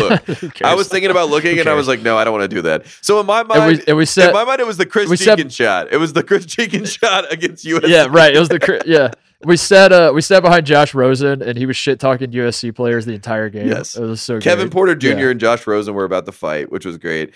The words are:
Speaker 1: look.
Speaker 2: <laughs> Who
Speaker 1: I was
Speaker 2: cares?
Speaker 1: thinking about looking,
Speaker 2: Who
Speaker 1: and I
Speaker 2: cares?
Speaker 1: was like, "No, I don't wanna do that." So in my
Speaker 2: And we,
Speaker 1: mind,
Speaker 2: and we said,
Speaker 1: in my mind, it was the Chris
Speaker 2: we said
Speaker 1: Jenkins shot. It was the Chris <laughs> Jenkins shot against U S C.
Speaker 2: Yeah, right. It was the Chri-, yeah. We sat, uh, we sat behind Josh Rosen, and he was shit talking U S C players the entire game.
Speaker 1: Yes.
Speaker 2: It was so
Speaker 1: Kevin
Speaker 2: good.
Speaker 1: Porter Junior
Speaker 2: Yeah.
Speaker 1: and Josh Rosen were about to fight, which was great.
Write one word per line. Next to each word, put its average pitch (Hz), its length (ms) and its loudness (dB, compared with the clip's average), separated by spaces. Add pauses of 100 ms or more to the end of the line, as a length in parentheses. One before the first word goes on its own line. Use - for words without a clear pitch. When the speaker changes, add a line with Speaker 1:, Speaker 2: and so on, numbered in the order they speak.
Speaker 1:
look. 208 180 0
Speaker 2:
<laughs> 151 140 -8
Who 180 60 -10 (180)
Speaker 1:
I 160 100 2
was 190 120 -2
Speaker 2:
cares? - 20 -16
Speaker 1:
thinking 190 240 -2
about 170 180 0
looking, 156 240 0
Speaker 2:
Who 165 60 -2
Speaker 1:
and 160 80 0
I - 20 0
Speaker 2:
cares? 151 60 0
Speaker 1:
was 139 100 -2
like, 120 160 -4
"No, 113 160 0
I 110 60 0
don't 113 80 -2
wanna 101 160 -4
do 101 140 -6
that." 78 220 -4 (160)
So 208 200 2
in 202 60 -4
my 214 160 0
Speaker 2:
And 220 60 -8
we, 220 100 -2
Speaker 1:
mind, 160 280 2
Speaker 2:
and 151 100 2
we 156 100 2
said, 180 240 4
Speaker 1:
in 185 40 0
my 220 100 0
mind, 262 160 -2
it 240 60 0
was 208 100 -8
the 170 100 -2
Chris 202 220 -2
Speaker 2:
we 175 80 0
said 202 200 4
Speaker 1:
Jenkins 143 180 -6
shot. 95 380 -2
It 143 60 0
was 156 160 -2
the 165 100 -2
Chris 190 220 -2
<laughs> - 0 -
Jenkins 190 480 -6
shot 190 380 -2
against 165 340 -8
U 165 100 -2
S 160 80 -2
C. 165 80 4
Speaker 2:
Yeah, 156 180 4
right. 151 240 6
It 151 60 6
was 170 80 0
the 175 100 -2
Chri-, 151 280 -2
yeah. 147 260 2 (320)
We 170 120 4
sat, 190 340 6
uh, 170 240 6
we 156 60 2
sat 190 200 2
behind 170 260 4
Josh 147 280 2
Rosen, 135 480 0
and 120 160 -6
he 131 80 -4
was 131 100 -4
shit 135 220 -2
talking 131 320 -2
U 123 160 -4
S 117 120 -4
C 120 120 -8
players 120 360 -4
the 117 80 -8
entire 110 340 -6
game. 104 180 -8
Speaker 1:
Yes. - 300 -6
Speaker 2:
It 120 80 -8
was 113 180 -8
so 117 180 -6
Speaker 1:
Kevin 180 260 -2
Speaker 2:
good. 165 60 -10
Speaker 1:
Porter 185 220 0
Junior 131 300 -2
Speaker 2:
Yeah. 127 80 2
Speaker 1:
and 117 80 -4
Josh 117 260 -2
Rosen 104 280 -4
were 98 100 -4
about 90 220 -4
to 98 60 -14
fight, 76 380 -8
which 92 160 -10
was 85 100 -10
great. 80 400 -8